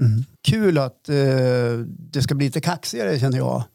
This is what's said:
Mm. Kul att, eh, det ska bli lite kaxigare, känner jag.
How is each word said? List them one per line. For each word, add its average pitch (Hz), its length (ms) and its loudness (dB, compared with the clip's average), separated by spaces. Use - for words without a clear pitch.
Mm. 117 240 2
Kul 196 340 2
att, 131 320 -2
eh, 143 60 0
det - 340 -6
ska 143 140 0
bli 139 100 0
lite 135 160 -2
kaxigare, 175 580 -2
känner 127 180 0
jag. 127 260 -2